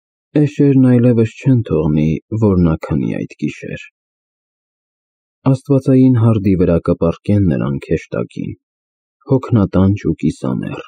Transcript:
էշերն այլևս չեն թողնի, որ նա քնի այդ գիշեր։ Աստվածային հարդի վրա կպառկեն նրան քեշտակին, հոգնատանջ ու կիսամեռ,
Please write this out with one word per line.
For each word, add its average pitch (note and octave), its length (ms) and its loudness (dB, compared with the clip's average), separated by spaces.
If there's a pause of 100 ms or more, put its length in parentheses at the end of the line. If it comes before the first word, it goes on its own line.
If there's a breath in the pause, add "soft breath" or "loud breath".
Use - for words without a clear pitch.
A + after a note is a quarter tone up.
(360)
էշերն C#3+ 540 2
այլևս A#2+ 460 2
չեն B2+ 260 0
թողնի, D#2 460 0 (280)
որ G#2 220 2
նա E2+ 220 2
քնի B1 340 -4
այդ - 240 -10
գիշեր։ - 480 -10 (1600)
Աստվածային C3 720 2
հարդի G#2+ 380 2
վրա E2+ 260 2
կպառկեն F2 680 -2
նրան C2+ 340 -2
քեշտակին, - 680 -6 (760)
հոգնատանջ G2+ 800 0
ու - 120 -4
կիսամեռ, - 720 -6